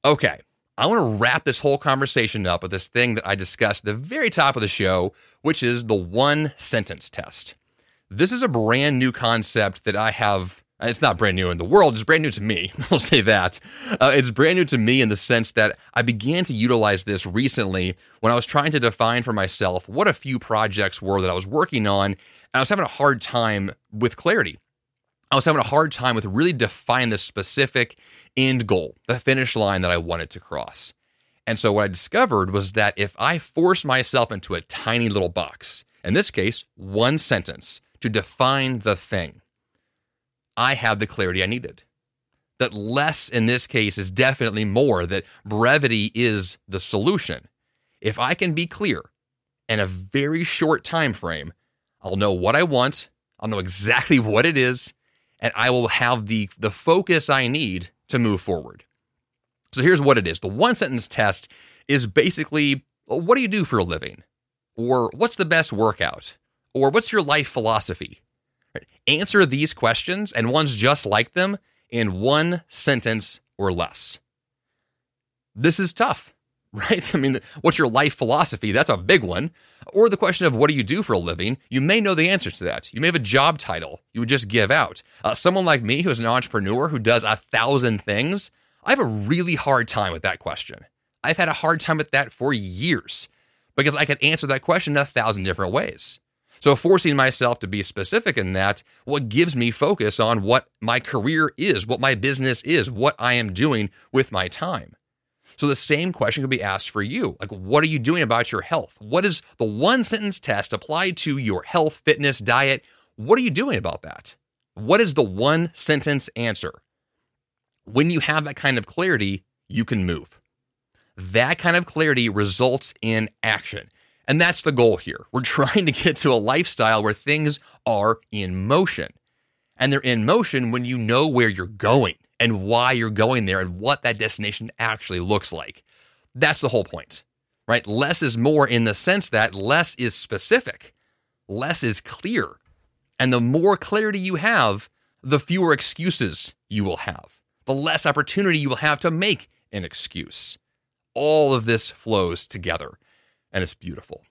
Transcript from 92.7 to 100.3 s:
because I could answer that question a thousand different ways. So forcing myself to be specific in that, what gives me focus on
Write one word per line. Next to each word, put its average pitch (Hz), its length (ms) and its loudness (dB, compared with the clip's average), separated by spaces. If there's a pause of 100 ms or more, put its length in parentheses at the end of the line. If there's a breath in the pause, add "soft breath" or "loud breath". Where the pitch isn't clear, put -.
because 139 200 2
I 147 100 2
could 143 180 -2
answer 151 240 0
that 135 160 -2
question 156 340 0
a 143 80 2
thousand 107 380 -2
different 95 280 -2
ways. - 480 -4 (440 soft breath)
So 139 140 6
forcing 170 400 4
myself 127 420 2
to 101 80 -8
be 98 160 -4
specific 170 540 -2
in 92 160 -2
that, 98 300 0 (200 soft breath)
what 135 240 -2
gives 147 260 2
me 120 160 0
focus 117 480 0
on 110 260 2